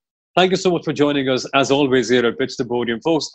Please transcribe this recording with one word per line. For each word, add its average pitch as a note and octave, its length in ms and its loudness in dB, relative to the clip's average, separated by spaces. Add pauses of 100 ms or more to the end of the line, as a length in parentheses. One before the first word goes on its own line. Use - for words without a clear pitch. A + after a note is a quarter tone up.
(360)
thank F#3 160 4
you F#3 40 0
so F#3 140 0
much E3+ 140 -2
for D#3+ 80 -4
joining C#3+ 360 0
us, B2+ 160 0 (100)
as C3+ 160 2
always, C3 380 2
here B2 180 2
at A#2 120 -2
Pitch C3 180 -4
the C3+ 80 -4
Podium. A#2+ 360 -4
Folks, D#3 340 -2